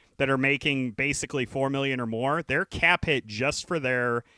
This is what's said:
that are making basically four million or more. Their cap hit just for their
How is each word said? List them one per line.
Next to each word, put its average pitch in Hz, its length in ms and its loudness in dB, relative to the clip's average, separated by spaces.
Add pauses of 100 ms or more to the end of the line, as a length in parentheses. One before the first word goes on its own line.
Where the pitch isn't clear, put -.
(160)
that 135 120 0
are 135 100 2
making 135 540 0
basically 139 540 -2
four 135 240 -2
million 139 300 -2
or 120 60 -2
more. 131 360 -2
Their 151 220 -2
cap 170 400 2
hit 131 240 0
just 117 400 -2
for 175 100 -2
their 123 460 0 (120)